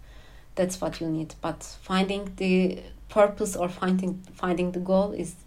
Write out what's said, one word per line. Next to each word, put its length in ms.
That's 240
what 220
you 80
need. 320
But 220
finding 560
the 420
purpose 480
or 100
finding, 540
finding 360
the 80
goal 320
is 240